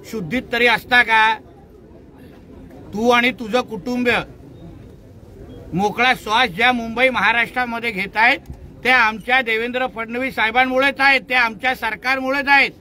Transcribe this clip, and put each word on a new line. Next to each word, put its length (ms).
शुद्धीत 320
तरी 140
असता 360
का? 360
तू 160
आणि 200
तुझं 300
कुटुंब 480
मोकळा 420
श्वास 360
ज्या 220
मुंबई 360
महाराष्ट्रामध्ये 840
घेतायत 480
ते 40
आमच्या 520
देवेंद्र 460
फडणवीस 480
साहेबांमुळेच 640
आहेत, 220
ते 140
आमच्या 400
सरकारमुळेच 720
आहेत. 220